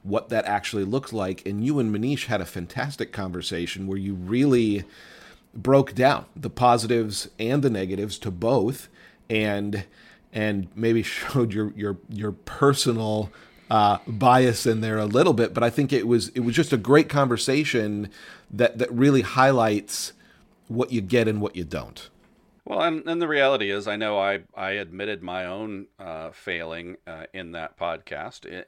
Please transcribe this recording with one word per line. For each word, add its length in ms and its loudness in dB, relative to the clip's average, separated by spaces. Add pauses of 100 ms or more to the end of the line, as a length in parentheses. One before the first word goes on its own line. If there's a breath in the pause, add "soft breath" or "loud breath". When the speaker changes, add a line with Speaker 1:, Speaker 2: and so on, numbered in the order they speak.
Speaker 1:
what 280 -4
that 140 0
actually 400 -2
looks 280 -4
like. 340 -4
And 180 -2
you 140 0
and 160 0
Manish 320 -2
had 140 -2
a 60 -6
fantastic 680 -8
conversation 720 -6
where 120 -4
you 160 -6
really 680 2 (680 loud breath)
broke 400 4
down 300 2 (100)
the 140 -10
positives 800 2 (100)
and 240 0
the 60 4
negatives 520 -2
to 100 -6
both, 580 0 (400 loud breath)
and, 560 -2 (480 loud breath)
and 420 -2
maybe 280 2
<laughs> 0 -
showed 500 -2
your, 240 -2
your, 220 -4 (100)
your 240 -6
personal, 1000 0 (400 loud breath)
uh, 360 6
bias 580 4
in 160 2
there 180 0
a 60 0
little 300 4
bit. 180 2
But 100 -2
I 60 4
think 240 0
it 140 2
was, 220 2
it 120 -6
was 140 -2
just 180 0
a 60 4
great 320 4
conversation 1000 0 (420 loud breath)
that, 280 2
that 120 -2
really 300 6
highlights 920 2 (540 soft breath)
what 220 -2
you 120 -2
get 260 2
and 120 0
what 140 -4
you 100 -8
don't. 440 -12 (560)
Speaker 2:
Well, 160 -4
and, 260 -2
and 140 -4
the 80 -2
reality 420 2
is, 160 -4
I 100 -4
know 220 -2
I, 260 0 (100)
I 160 -6
admitted 520 -8
my 220 -8
own, 440 -10 (100)
uh, 320 -12
failing, 640 -10 (100)
uh, 180 -14 (100)
in 180 -12
that 260 -12
podcast, 680 -10
in, 220 -14